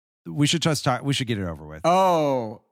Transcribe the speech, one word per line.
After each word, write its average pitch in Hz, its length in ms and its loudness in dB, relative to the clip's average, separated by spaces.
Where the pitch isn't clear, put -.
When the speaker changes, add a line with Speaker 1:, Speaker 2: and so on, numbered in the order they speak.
Speaker 1:
we 151 220 0
should 165 140 0
just 160 220 0
talk, 123 200 0
we 143 100 -2
should 123 140 -4
get 113 100 -2
it 98 100 -4
over 78 180 -10
with. 78 200 -16
Speaker 2:
Oh, 156 760 2